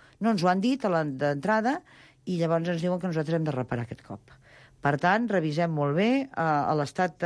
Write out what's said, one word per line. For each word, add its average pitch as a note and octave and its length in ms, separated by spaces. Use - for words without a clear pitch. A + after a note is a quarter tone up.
no A3+ 100
ens F#3+ 120
ho F3+ 60
han F#3 120
dit B3+ 240
a G#3+ 40
la, E3 160
d'entrada, D3+ 800
i F3 160
llavors E3 280
ens E3+ 120
diuen F3+ 180
que F3+ 80
nosaltres D#3+ 300
hem D#3+ 80
de D3 80
reparar A#2+ 320
aquest - 180
cop. - 180
Per C#3+ 180
tant, G#3 300
revisem E3 480
molt C#3+ 220
bé, C4 320
eh, D3+ 500
l'estat, E3 460